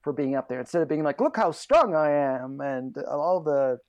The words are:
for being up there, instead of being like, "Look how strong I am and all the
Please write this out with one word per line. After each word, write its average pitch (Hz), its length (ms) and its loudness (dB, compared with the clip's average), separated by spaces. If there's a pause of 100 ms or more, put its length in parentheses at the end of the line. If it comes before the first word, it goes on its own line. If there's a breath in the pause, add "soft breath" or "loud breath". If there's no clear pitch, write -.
for 147 120 -4
being 139 220 -2
up 135 120 -4
there, 123 120 -6
instead 160 240 -2
of 147 40 0
being 156 160 0
like, 147 160 -2
"Look 285 160 0
how 196 160 2
strong 262 440 2
I 151 160 4
am 135 500 -2
and 131 340 -6 (140)
all 165 320 0
the 139 480 0